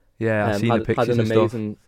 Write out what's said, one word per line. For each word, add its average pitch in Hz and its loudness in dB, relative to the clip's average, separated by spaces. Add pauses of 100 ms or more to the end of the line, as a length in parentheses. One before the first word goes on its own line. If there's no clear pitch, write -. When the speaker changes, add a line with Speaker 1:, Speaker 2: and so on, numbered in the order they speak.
(180)
Speaker 1:
Yeah, 110 0
I've 104 0
Speaker 2:
Um, 101 -2
Speaker 1:
seen 117 2
Speaker 2:
had, 110 2
Speaker 1:
the 110 -6
pictures 113 0
Speaker 2:
had 120 0
an 117 0
Speaker 1:
and 110 0
stuff. 110 2 (160)
Speaker 2:
amazing, 107 -6 (100)